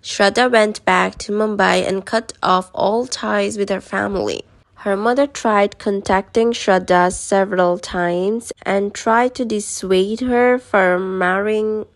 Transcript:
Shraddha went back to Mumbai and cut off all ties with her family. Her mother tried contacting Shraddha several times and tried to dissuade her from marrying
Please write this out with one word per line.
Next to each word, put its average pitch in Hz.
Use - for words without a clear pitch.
Shraddha 220
went 214
back 185
to -
Mumbai 196
and 190
cut 226
off 185
all 226
ties 208
with 202
her 196
family. 196
Her 202
mother 247
tried 208
contacting 202
Shraddha 180
several 185
times 180
and 202
tried 240
to 254
dissuade 202
her 247
from 190
marrying 214